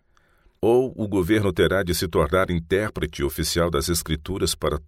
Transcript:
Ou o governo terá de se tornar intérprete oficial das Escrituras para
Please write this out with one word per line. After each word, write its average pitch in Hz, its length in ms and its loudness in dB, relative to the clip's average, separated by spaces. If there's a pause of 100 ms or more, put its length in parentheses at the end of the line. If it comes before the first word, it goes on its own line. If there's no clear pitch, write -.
(600)
Ou 120 340 2
o 107 120 -4
governo 98 440 2
terá 90 300 2
de 87 140 -2
se 95 120 -2
tornar 90 440 2
intérprete 82 720 -2
oficial 82 480 -2
das 71 180 0
Escrituras 82 640 -2
para 76 340 -4